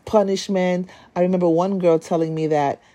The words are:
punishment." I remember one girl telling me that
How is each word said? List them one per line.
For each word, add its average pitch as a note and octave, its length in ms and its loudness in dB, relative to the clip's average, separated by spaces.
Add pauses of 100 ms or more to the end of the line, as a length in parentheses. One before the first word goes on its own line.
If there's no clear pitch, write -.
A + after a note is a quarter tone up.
punishment." F#3 840 0 (260)
I F3+ 60 0
remember F3+ 280 2
one F#3 300 0
girl E3+ 200 2
telling E3 360 -4
me D#3+ 120 -4
that D3 340 -2 (140)